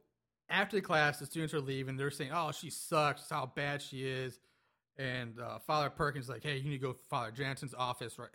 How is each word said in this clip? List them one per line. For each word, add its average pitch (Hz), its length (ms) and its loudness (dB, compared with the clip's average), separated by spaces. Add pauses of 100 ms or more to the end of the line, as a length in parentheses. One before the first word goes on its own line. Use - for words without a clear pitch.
(480)
after 202 280 4
the 190 60 4
class, 151 360 6
the 139 80 -8
students 160 260 -2
are 160 80 2
leaving. 135 360 -2
They're 139 160 0
saying, 139 200 -4
"Oh, 160 200 0
she - 180 -8
sucks. 151 580 2
How 147 180 0
bad 143 360 -2
she 131 240 -6
is." 131 320 -2 (580)
And, 123 440 -4
uh, 113 200 -6
Father 151 300 4
Perkins 143 360 0
is - 20 -10
like, 123 160 -6
"Hey, 147 140 0
you 131 120 -4
need 143 60 0
to 131 100 -2
go 127 60 0
to 123 60 -8 (100)
Father 117 240 0
Jansen's 135 420 -4
office 123 440 -2
right 117 160 -12